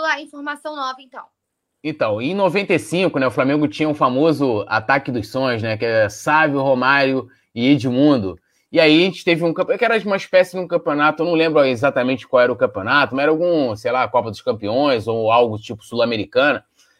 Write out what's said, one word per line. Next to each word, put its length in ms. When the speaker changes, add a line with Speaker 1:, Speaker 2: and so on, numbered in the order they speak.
Speaker 1:
a 160
informação 540
nova, 260
então. 240
Speaker 2:
Então, 380
em 120
noventa 400
e 60
cinco, 400
né, 80
o 40
Flamengo 360
tinha 200
um 60
famoso 760
ataque 440
dos 180
sonhos, 320
né, 160
que 80
é 240
Sávio, 520
Romário 680
e 160
Edmundo. 680
E 80
aí 220
a 40
gente 180
teve 200
um 100
campe-, 240
que 80
era 140
uma 180
espécie 340
de 80
um 80
campeonato, 560
eu 40
não 60
lembro 300
exatamente 640
qual 140
era 100
o 40
campeonato, 600
mas 80
era 80
algum, 440
sei 160
lá, 160
Copa 220
dos 120
Campeões 640
ou 240
algo 260
tipo 260
Sul-Americana. 800